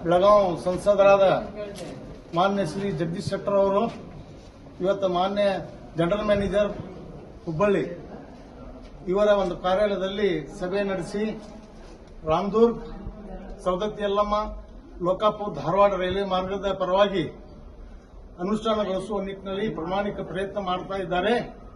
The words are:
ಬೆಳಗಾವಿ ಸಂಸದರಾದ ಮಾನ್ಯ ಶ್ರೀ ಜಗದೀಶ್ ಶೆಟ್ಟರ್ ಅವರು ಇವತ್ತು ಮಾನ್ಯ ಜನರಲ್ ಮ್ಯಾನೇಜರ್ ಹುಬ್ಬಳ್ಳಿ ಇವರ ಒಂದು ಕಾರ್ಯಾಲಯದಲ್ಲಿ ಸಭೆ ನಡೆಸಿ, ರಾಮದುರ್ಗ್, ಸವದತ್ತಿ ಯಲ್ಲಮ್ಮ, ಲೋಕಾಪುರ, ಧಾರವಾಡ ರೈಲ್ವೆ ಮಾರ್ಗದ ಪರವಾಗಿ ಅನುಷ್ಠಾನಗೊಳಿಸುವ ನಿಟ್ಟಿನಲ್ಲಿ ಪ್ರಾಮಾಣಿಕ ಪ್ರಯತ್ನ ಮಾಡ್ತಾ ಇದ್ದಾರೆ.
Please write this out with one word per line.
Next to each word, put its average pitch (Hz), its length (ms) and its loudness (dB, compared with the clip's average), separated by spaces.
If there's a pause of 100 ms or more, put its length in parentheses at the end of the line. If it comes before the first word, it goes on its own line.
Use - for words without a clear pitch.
ಬೆಳಗಾವಿ 185 600 6
ಸಂಸದರಾದ 196 580 6 (1120)
ಮಾನ್ಯ 196 300 2
ಶ್ರೀ 196 240 -4
ಜಗದೀಶ್ 170 380 -4
ಶೆಟ್ಟರ್ 202 260 -2
ಅವರು 196 320 4 (920)
ಇವತ್ತು 190 280 0
ಮಾನ್ಯ 196 340 2 (540)
ಜನರಲ್ 190 280 2
ಮ್ಯಾನೇಜರ್ 202 480 2 (760)
ಹುಬ್ಬಳ್ಳಿ 170 540 0 (1080)
ಇವರ 208 200 4
ಒಂದು 185 280 4
ಕಾರ್ಯಾಲಯದಲ್ಲಿ 190 1000 0
ಸಭೆ 185 240 -2
ನಡೆಸಿ, 196 600 -4 (840)
ರಾಮದುರ್ಗ್, 202 580 4 (840)
ಸವದತ್ತಿ 208 380 -2
ಯಲ್ಲಮ್ಮ, 208 320 2 (720)
ಲೋಕಾಪುರ, 202 500 0
ಧಾರವಾಡ 185 400 4
ರೈಲ್ವೆ 185 300 0
ಮಾರ್ಗದ 190 480 -2
ಪರವಾಗಿ 190 560 2 (1120)
ಅನುಷ್ಠಾನಗೊಳಿಸುವ 208 840 -2
ನಿಟ್ಟಿನಲ್ಲಿ 196 480 -4
ಪ್ರಾಮಾಣಿಕ 185 520 -4
ಪ್ರಯತ್ನ 190 380 -6
ಮಾಡ್ತಾ 185 360 -4
ಇದ್ದಾರೆ. 190 640 0 (200)